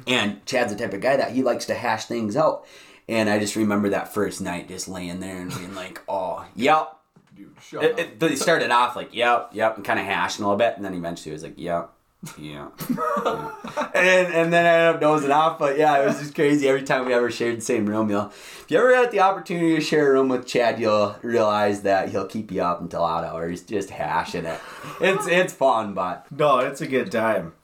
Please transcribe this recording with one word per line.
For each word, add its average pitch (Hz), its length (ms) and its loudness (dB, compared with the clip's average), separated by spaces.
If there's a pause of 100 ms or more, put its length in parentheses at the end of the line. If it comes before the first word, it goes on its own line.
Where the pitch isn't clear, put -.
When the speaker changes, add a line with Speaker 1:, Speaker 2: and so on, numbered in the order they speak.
Speaker 1:
And 107 380 0
Chad's 120 280 -2
the 98 60 -8
type 107 140 -6
of 98 80 -8
guy 131 160 2
that 117 140 -2
he 123 120 0
likes 120 240 0
to 107 80 -2
hash 110 300 -4
things 113 300 -4
out. 151 300 0 (420)
And 110 220 0
I 104 100 2
just 101 160 -4
remember 104 340 0
that 92 240 -2
first 98 280 -2
night 87 260 -8
just 90 200 -10
laying 90 320 -10
there 92 220 -10
and 90 80 -10
being 90 240 -10
like, 92 340 -14
"Oh, 92 380 -6 (100)
yep." - 400 2 (400)
Speaker 2:
Dude, - 240 -20
shut - 240 -6
Speaker 1:
It, 160 100 2
Speaker 2:
up. 160 60 -4
Speaker 1:
it, 170 200 -8
they 160 160 0
started 135 340 0
off 120 260 2
like, 90 200 -10
"Yep, 120 380 2
yep," 107 240 0
and 101 80 -12
kinda 107 180 -2
hashing 95 420 -2
a - 20 0
little 101 120 2
bit. 117 160 2
And 101 100 -10
then 92 80 -8
eventually 85 380 -8
it - 20 -10
was 78 80 -12
like, 76 160 -14
"Yep, 85 320 -4 (480)
yeah, 73 300 -12 (580)
yeah." - 300 -4
<laughs> - 60 -20 (340)
And, 180 380 4
and 165 200 2
then 170 140 4
I - 20 6 (160)
ended 165 100 4
up 147 60 -8
dozing 151 300 2
off. 160 260 2
But 143 220 0
yeah, 151 200 4
it 139 60 2
was 139 140 0
just 147 160 -12
crazy. 143 340 4
Every 135 140 2
time 131 240 0
we 127 60 2
ever 120 180 2
shared 117 260 -2
the 110 40 -8
same 110 260 0
room, 107 220 0
you 101 60 0
know, 101 120 -2
if - 420 -20
you 147 80 4
ever 254 180 6
had 247 160 4
the 233 100 2
opportunity 175 540 2
to 156 60 2
share 151 300 4
a - 20 6
room 135 160 4
with 123 160 -2
Chad, 117 340 2
you'll 104 440 2
realize 104 580 2
that 98 280 2
he'll 98 180 -4
keep 107 240 -8
you 92 100 -2
up 87 180 0
until 85 220 -6
odd 82 220 0
hours 82 400 -6
just 98 260 -4
hashing 80 560 -4
it. 80 140 -6 (420)
It's, 185 260 2
it's 175 260 2
fun, 110 420 2
but 90 360 -6
Speaker 3:
No, 143 280 4
it's 139 220 -2
a 151 60 -4
good 120 240 0
time. 107 420 0 (100)